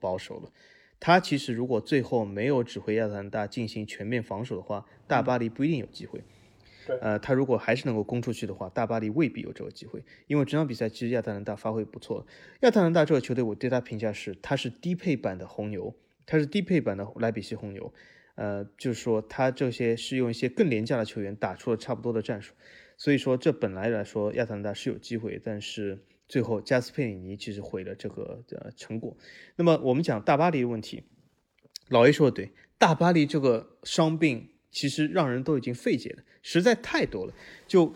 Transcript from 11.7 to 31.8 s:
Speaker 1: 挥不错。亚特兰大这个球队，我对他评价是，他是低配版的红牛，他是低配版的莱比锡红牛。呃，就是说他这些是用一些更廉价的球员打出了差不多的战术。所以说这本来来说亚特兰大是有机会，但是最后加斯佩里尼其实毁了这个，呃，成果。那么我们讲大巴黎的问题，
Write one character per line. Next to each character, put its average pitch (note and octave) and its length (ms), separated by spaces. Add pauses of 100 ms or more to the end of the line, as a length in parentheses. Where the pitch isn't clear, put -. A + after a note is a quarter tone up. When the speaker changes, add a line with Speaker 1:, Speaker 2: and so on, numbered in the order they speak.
Speaker 1:
挥 A2 140
不 - 160
错。 - 260 (360)
亚 B3+ 100
特 G#3+ 100
兰 E3 100
大 E3 120
这 D3+ 100
个 C3 60
球 B2 120
队， B2 120
我 G#2+ 100
对 B2 160
他 B2 100
评 A#2+ 160
价 G#2+ 160
是， G#2 300
他 C#3 140
是 C3+ 120
低 E3+ 280
配 E3+ 200
版 F#2+ 220
的 F#2 80
红 G#2 240
牛， G2+ 240 (320)
他 D#3+ 100
是 D3+ 80
低 D3 160
配 F3 200
版 A2+ 160
的 G2+ 100 (140)
莱 A2+ 100
比 G#2+ 100
锡 G#2 140
红 G#2+ 180
牛。 F#2+ 200 (420)
呃， G2+ 320 (100)
就 B2+ 160
是 A2 80
说 A2 220
他 C3 300
这 B2+ 180
些 A#2 260
是 C3 200
用 B2 120
一 A#2 40
些 B2+ 160
更 F3 200
廉 A2 160
价 B2+ 120
的 A2+ 80
球 G#2+ 160
员 G2+ 160
打 G2 180
出 - 160
了 A2+ 60
差 A#2 180
不 A2 80
多 A#2+ 100
的 A2+ 80
战 G#2 220
术。 - 100 (440)
所 - 160
以 C#3 40
说 C3 200
这 C3+ 160
本 G#2+ 220
来 F#2+ 140
来 A2 140
说 G#2 320
亚 B2 100
特 A2+ 100
兰 G2+ 100
大 G2+ 100
是 - 160
有 A2+ 80
机 - 180
会， G#2 280
但 G#2 160
是 G2+ 440 (220)
最 C3 160
后 A2 180
加 B2+ 200
斯 - 120
佩 C#3 140
里 G#2+ 80
尼 F#2 220
其 G#2+ 160
实 G2+ 80
毁 G2+ 240
了 F#2+ 100
这 G#2 140
个， - 420
呃， - 260
成 A2+ 240
果。 - 160 (400)
那 E3+ 80
么 E3 180
我 C3 120
们 D3 80
讲 A#2+ 200
大 C#3+ 140
巴 E3 140
黎 D3+ 100
的 A#2+ 80
问 A2+ 120
题， - 220 (840)